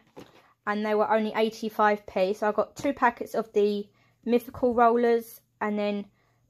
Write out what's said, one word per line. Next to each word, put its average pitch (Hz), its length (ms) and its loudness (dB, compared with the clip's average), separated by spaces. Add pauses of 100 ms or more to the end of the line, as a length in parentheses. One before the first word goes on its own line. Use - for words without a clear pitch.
(680)
And 208 180 -2
they 214 100 0
were 208 160 2
only 220 240 0
eighty-five 214 720 0
p. 190 260 0
So 208 160 -2
I - 20 -2
got - 240 -2
two 285 180 -2
packets - 420 0
of 214 180 -4
the 208 340 0 (360)
mythical 240 500 0
rollers 233 680 2 (200)
and 208 160 -2
then 208 280 -4 (440)